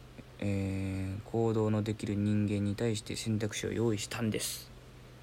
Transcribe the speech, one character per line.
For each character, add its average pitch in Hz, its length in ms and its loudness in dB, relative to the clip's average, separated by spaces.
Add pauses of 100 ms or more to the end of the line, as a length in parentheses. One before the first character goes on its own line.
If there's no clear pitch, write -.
(420)
え 95 760 0
ー、 - 140 -10
行 113 220 4
動 107 180 4
の 107 100 4
で 107 120 0
き 107 140 -6
る 104 80 2
人 104 300 4
間 101 200 2
に 101 100 0
対 113 220 2
し 107 40 -6
て - 140 -6
選 110 240 0
択 - 160 -2
肢 - 120 -2
を 95 40 0
用 110 220 4
意 104 40 0
し 104 100 -6
た - 140 -6
ん 110 80 2
で - 120 0
す。 - 280 -6 (540)